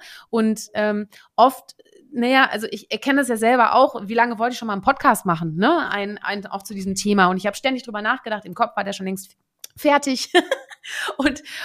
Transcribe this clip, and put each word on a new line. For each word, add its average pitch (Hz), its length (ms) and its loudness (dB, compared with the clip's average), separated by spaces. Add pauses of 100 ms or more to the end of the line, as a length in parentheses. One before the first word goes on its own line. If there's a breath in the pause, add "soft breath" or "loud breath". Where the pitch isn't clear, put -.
(300 loud breath)
Und, 220 440 0
ähm, 208 340 -2 (280 soft breath)
oft, - 400 2 (360)
naja, 262 380 2
also 214 220 -6
ich - 200 -12
erkenne 277 300 0
das 240 60 -2
ja 233 100 -2
selber 226 380 4
auch, 247 320 4
wie 220 60 -6
lange 226 260 0
wollte 247 140 0
ich 240 60 -10
schon 226 80 -8
mal 208 60 -2
einen 196 100 -6
Podcast 269 420 2
machen, 165 300 -2
ne? 277 340 2
Ein, 202 300 -4
ein, 294 260 -6
auch - 180 -10
zu 220 100 -14
diesem 196 220 -6
Thema. 202 320 2
Und 185 100 0
ich 180 80 -6
habe 202 120 -2
ständig 262 260 -2
drüber 208 180 -10
nachgedacht, 220 440 -4
im 180 80 -14
Kopf 220 220 -2
war 202 80 -2
der 196 100 -6
schon 190 140 -8
längst 190 280 -8 (400)
fertig. 285 640 0
<laughs> 339 40 8 (760 loud breath)
Und, 277 240 -2 (240 loud breath)